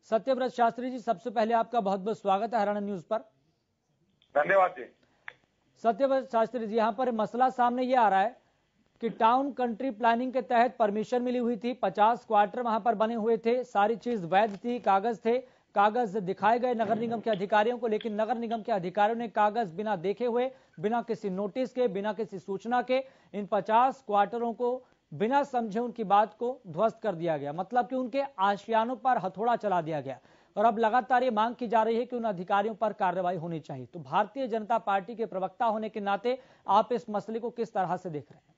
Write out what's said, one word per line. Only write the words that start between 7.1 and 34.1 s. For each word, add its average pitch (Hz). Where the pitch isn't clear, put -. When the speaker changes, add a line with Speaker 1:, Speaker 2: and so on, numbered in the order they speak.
Speaker 1:
मसला 233
सामने 247
ये 254
आ 226
रहा 190
है 233
कि 226
टाउन 254
कंट्री 247
प्लानिंग 233
के 254
तहत 240
परमिशन 220
मिली 247
हुई 240
थी, 240
पचास 220
क्वार्टर 208
वहां 226
पर 233
बने 220
हुए 226
थे, 240
सारी 214
चीज 226
वैध 196
थी, 240
कागज 202
थे, 233
कागज 214
दिखाए 196
गए 247
नगर 220
निगम 226
के 226
अधिकारियों 214
को, 233
लेकिन 214
नगर 220
निगम 226
के 233
अधिकारियों 208
ने 233
कागज 208
बिना 208
देखे 202
हुए, 247
बिना 226
किसी 214
नोटिस 202
के, 247
बिना 196
किसी 196
सूचना 220
के 262
इन 202
पचास 226
क्वार्टरों 214
को 247
बिना 226
समझे 233
उनकी 240
बात 202
को 247
ध्वस्त 185
कर 202
दिया 160
गया, 143
मतलब 233
कि 262
उनके 254
आशियानों 220
पर 240
हथौड़ा 202
चला 190
दिया 156
गया। 127
और 208
अब 226
लगातार 240
ये 262
मांग 220
की 247
जा 220
रही 226
है 247
कि 247
उन 226
अधिकारियों 202
पर 214
कार्रवाई 180
होनी 165
चाहिए। 131
तो 175
भारतीय 185